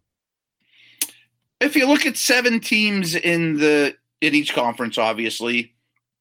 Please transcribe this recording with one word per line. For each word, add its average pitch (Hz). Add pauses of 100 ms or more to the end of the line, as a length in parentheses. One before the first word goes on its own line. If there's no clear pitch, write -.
(1600)
If 277
you 269
look 285
at 262
seven 247
teams 202
in 165
the, 147 (240)
in 151
each 147
conference, 117
obviously, 113 (480)